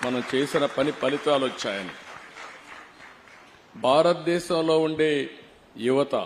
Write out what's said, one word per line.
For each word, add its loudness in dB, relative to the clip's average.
మనం -2
చేసిన 0
పని 2
ఫలితాలు 2
వచ్చాయని. -6
భారతదేశంలో 2
ఉండే 0
యువత 2